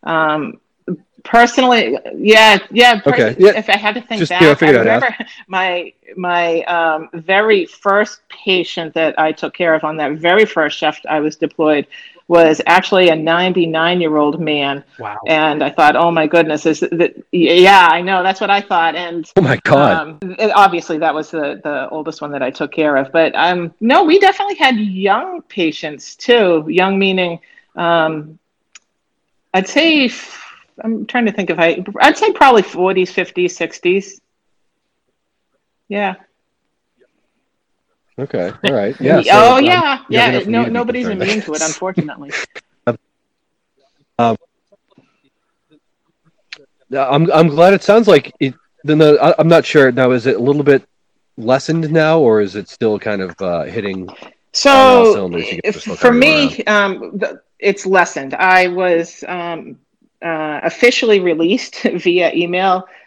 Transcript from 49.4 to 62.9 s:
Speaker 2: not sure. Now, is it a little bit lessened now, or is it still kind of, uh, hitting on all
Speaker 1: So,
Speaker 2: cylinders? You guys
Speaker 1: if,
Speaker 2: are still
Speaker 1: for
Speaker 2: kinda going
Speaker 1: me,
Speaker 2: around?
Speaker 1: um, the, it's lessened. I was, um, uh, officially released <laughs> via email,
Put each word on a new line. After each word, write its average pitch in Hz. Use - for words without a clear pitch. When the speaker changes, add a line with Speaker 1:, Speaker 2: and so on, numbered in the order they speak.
Speaker 2:
not 165
sure. 135
Now, 127
is 123
it 127
a 101
little 143
bit 139
lessened 147
now, 160
or 110
is 98
it 101
still 107
kind 104
of, 90
uh, 87
hitting 95
on -
all -
Speaker 1:
So, 254
Speaker 2:
cylinders? 175
You 165
guys -
Speaker 1:
if, 208
Speaker 2:
are -
still -
Speaker 1:
for 247
Speaker 2:
kinda 247
going 302
Speaker 1:
me, 208
Speaker 2:
around? 202
Speaker 1:
um, 113
the, -
it's 196
lessened. 170
I 185
was, 175
um, 170
uh, 156
officially 233
released 175
<laughs> -
via 175
email, 185